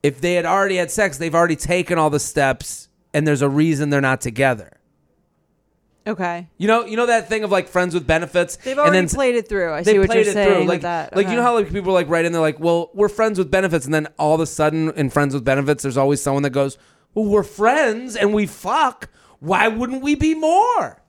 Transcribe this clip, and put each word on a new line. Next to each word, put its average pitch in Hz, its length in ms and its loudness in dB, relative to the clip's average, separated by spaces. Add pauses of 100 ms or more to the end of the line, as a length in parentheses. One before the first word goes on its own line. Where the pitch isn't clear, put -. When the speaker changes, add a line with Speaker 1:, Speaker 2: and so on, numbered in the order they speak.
Speaker 1:
If 139 180 0
they 175 140 0
had 170 120 0
already 190 320 2
had 175 140 -2
sex, 190 280 -2
they've 165 160 -4
already 170 200 2
taken 175 440 -2
all 156 100 2
the 143 100 0
steps - 720 -4 (240)
and 151 140 0
there's 143 160 2
a 143 60 2
reason 147 420 0
they're 139 100 2
not 131 200 0
together. 120 580 -4 (1300)
Speaker 2:
Okay. 175 400 -6 (100)
Speaker 1:
You 190 100 -2
know, 220 160 2
you 214 140 -6
know 240 80 0
that 233 240 0
thing 214 140 -2
of, 196 80 -2
like, 185 160 0
friends 180 260 0
with 156 140 -4
benefits? 170 500 0
Speaker 2:
They've 262 140 -8
Speaker 1:
And 269 80 -2
Speaker 2:
already 294 180 4
Speaker 1:
then 277 80 2
s- 262 80 -4
Speaker 2:
played 262 220 0
it 226 120 -2
through. 180 240 -2
I 151 120 -6
Speaker 1:
they 208 100 2
Speaker 2:
see 196 60 4
what 190 80 4
Speaker 1:
played 220 180 2
Speaker 2:
you're 202 60 0
Speaker 1:
it - 20 -4
Speaker 2:
saying 202 140 2
Speaker 1:
through. 180 180 4
Like, - 20 0 (100)
Speaker 2:
with 151 40 -6
that. 170 340 -6
Speaker 1:
like, 196 100 2
you 180 80 -4
Speaker 2:
Okay. - 20 -2
Speaker 1:
know 240 80 0
how, 240 100 2
like, 202 180 0
people 190 200 -2
are, - 20 2
like, 175 160 2
right 165 160 2
in 170 60 0
there, 165 100 0
like, 151 180 0
"Well, 170 360 0
we're 202 120 2
friends 214 300 0
with 165 140 -2
benefits," 175 340 0
and 147 80 -4
then 156 140 0 (100)
all 151 160 2
of 160 80 2
a 156 60 -2
sudden 156 480 0
in 143 160 0
friends 143 240 0
with 131 100 -4
benefits, 139 380 0
there's 131 140 -4
always 139 220 2
someone 143 220 -2
that 143 80 -2
goes, 135 300 -2 (340)
"Well, 214 120 -2
we're 202 180 2
friends 233 720 0
and 208 180 2
we 208 140 0
fuck. 262 600 -2 (320)
Why 190 260 2
wouldn't 247 340 -4
we 294 140 0
be 311 180 0
more?" 339 760 0